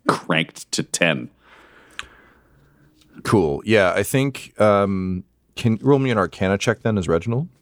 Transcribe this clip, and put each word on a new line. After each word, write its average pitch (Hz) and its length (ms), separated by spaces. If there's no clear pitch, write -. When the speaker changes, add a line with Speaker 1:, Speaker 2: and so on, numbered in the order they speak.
Speaker 1:
cranked - 640
to - 120
ten. 78 460
Speaker 2:
Cool. 80 420
Yeah, 101 280
I 95 100
think, 135 580
um, 98 640
can 113 240
roll 139 180
me 135 100
an 117 80
Arcana 95 400
check - 260
then 113 140
as 85 120
Reginald. 117 400